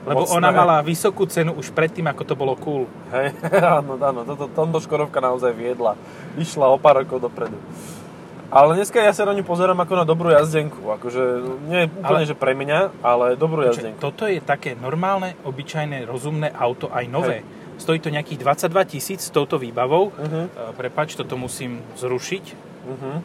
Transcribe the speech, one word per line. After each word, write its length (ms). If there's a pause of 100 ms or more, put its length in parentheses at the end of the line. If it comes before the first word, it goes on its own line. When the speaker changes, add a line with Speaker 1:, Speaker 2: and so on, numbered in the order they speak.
Speaker 1:
Lebo 160
Speaker 2:
Mocné. 160
Speaker 1:
ona 140
mala 300
vysokú 440
cenu 320
už 160
predtým, 340
ako 160
to 120
bolo 220
cool. 280 (240)
Speaker 2:
Hej, 240 (200)
<laughs> 40 (180)
áno, 220
áno, 260
toto, 240
tomto 320
Škodovka 400
naozaj 320
viedla. 460 (400)
Išla 320
o 80
pár 240
rokov 180
dopredu. 380 (920)
Ale 300
dneska 240
ja 100
sa 140
na 80
ňu 100
pozerám 380
ako 160
na 80
dobrú 260
jazdenku. 460 (100)
Akože 360 (420)
nie 260
úplne, 140
Speaker 1:
Ale 180
Speaker 2:
že 140
pre 160
mňa, 480
ale 340
dobrú 300
Speaker 1:
Počkaj, 80
Speaker 2:
jazdenku. 260
Speaker 1:
toto 260
je 140
také 380
normálne, 680
obyčajné, 600
rozumné 480
auto, 360
aj 180
nové. 340
Speaker 2:
Hej. 80 (280)
Speaker 1:
Stojí 220
to 140
nejakých 260
dvadsaťdva 460
tisíc 420
s 60
touto 240
výbavou. 560
Speaker 2:
Mhm. 320
Speaker 1:
E, 40 (260)
prepáč, 420
toto 180
musím 460 (140)
zrušiť. 500 (400)
Speaker 2:
Mhm. 280 (120)